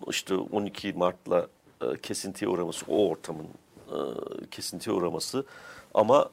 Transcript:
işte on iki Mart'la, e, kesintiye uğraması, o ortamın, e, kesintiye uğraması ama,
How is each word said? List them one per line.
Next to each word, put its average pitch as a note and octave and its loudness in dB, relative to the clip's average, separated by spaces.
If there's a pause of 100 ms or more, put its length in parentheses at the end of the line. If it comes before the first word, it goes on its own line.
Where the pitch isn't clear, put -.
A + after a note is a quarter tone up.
işte - -2
on G#2 0
iki G2 -4
Mart'la, F2 2 (340)
e, B1+ 0
kesintiye G2+ -4
uğraması, E2+ -2
o G#2 6
ortamın, D#2+ -6 (400)
e, - -6 (540)
kesintiye - -4
uğraması F2 -2 (480)
ama, A2+ 6